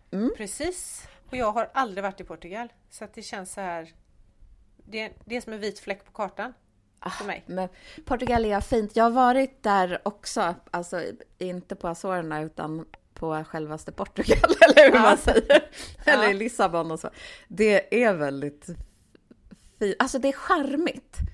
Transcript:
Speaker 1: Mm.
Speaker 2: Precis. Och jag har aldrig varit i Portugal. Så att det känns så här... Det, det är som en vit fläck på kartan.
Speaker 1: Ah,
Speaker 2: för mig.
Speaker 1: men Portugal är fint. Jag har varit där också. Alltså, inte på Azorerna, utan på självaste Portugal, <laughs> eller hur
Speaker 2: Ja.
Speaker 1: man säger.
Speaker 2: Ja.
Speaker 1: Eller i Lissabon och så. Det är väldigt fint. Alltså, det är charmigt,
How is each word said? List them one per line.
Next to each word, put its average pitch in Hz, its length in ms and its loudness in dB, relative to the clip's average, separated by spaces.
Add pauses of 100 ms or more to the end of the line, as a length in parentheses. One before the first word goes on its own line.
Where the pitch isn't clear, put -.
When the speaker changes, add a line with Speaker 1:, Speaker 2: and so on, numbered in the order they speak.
(120)
Speaker 1:
Mm. 214 260 -2
Speaker 2:
Precis. - 720 -10 (220)
Och 254 80 -8
jag 226 140 -2
har 226 220 -2
aldrig 202 300 -2
varit 190 180 -8
i - 20 -14
Portugal. 175 500 -14 (160)
Så - 160 -18
att 202 80 -20
det 226 80 -18
känns 196 320 -12
så 202 80 -12
här... 170 320 -10 (840)
Det, 220 340 -12 (140)
det 233 120 -10
är 233 40 -8
som 226 120 -12
en 214 60 -10
vit 208 200 -8
fläck 196 260 -10
på - 60 -20
kartan. 214 420 -8 (460)
Speaker 1:
Ah, 185 100 -10
Speaker 2:
för 202 160 -10
mig. 190 200 -10
Speaker 1:
men 180 240 -6 (360)
Portugal 240 400 0
är 202 160 0
fint. 214 340 0
Jag 226 80 6
har 233 80 4
varit 254 520 2
där 190 420 2
också. 190 500 -4 (160)
Alltså, 175 320 -6 (340)
inte 180 380 -8
på 185 120 -8
Azorerna, 165 540 -6
utan 156 440 -10 (280)
på 156 300 -6
självaste 156 480 -10
Portugal, - 640 0
<laughs> - 40 8
eller 311 280 10
hur - 60 6
Speaker 2:
Ja. 330 60 6
Speaker 1:
man 208 160 6
säger. - 520 4 (360)
Speaker 2:
Ja. 302 80 6
Speaker 1:
Eller 214 160 4
i 202 40 2
Lissabon 185 580 -2
och 160 80 -6
så. - 100 -10 (380)
Det 208 560 2
är 214 100 4
väldigt 143 520 -4 (1120)
fint. 202 200 -2
Alltså, 262 200 0
det 262 80 0
är 277 60 0
charmigt, 294 840 -4 (160)